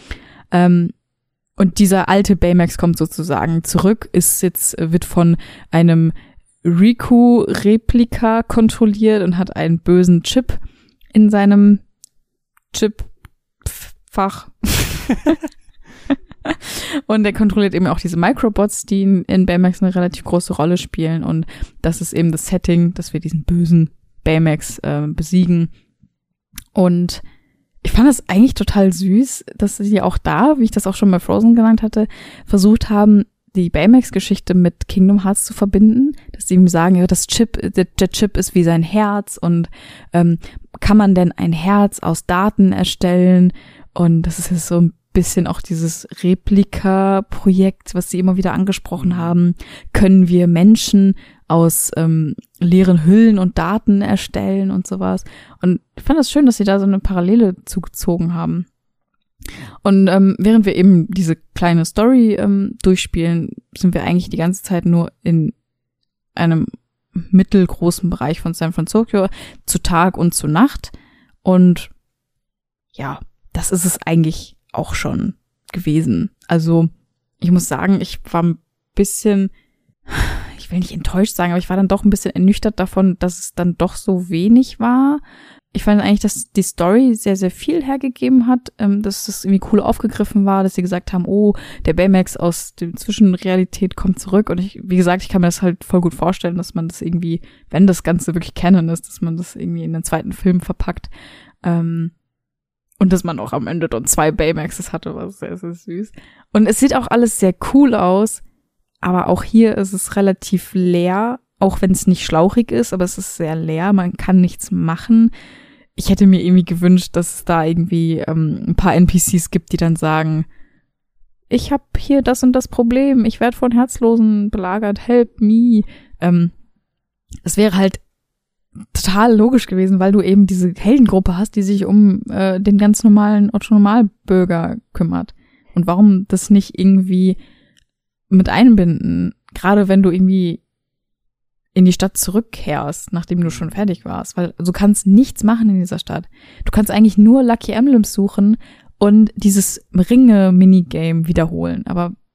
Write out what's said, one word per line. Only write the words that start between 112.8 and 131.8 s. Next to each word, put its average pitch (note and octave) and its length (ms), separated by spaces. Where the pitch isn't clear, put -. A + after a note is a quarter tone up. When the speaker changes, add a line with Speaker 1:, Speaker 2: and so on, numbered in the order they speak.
Speaker 1:
aber F3+ 120
es - 120
ist - 180
sehr D#3+ 200
leer, D#3+ 380
man F3+ 240
kann F#3 240
nichts - 300
machen. F#3 600
Ich - 140
hätte G3 180
mir F#3 140
irgendwie F3+ 240
gewünscht, F3+ 520
dass F3 180
es - 100
da E3 200
irgendwie, E3 540
ähm, D#3+ 480
ein F3 80
paar F3+ 200
N F3 120
P F#3 100
Cs - 340
gibt, - 220
die E3+ 40
dann E3 200
sagen, D#3 480
„Ich A#3+ 240
hab - 240
hier C#4 240
das B3+ 220
und B3+ 100
das C4 160
Problem, B3 560
ich - 160
werd A#3+ 140
von B3 160
Herzlosen A3+ 800
belagert, G3+ 580
help A#3+ 340
me.“ A3+ 400
Ähm, F3 300
es F3 140
wäre G3+ 200
halt G3 220
total G#3+ 420
logisch A#3 300
gewesen, F#3+ 340
weil F#3+ 140
du G#3 80
eben G3 260
diese F3+ 300
Heldengruppe G3 600
hast, G#3 200
die G3+ 60
sich G3 220